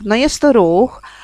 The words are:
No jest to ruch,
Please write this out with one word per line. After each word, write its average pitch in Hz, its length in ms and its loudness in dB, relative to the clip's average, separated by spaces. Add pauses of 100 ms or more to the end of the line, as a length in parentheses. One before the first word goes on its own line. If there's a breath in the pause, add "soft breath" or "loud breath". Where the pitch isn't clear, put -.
No 208 100 -2
jest 254 240 -4
to 285 140 2
ruch, 190 480 0 (220 loud breath)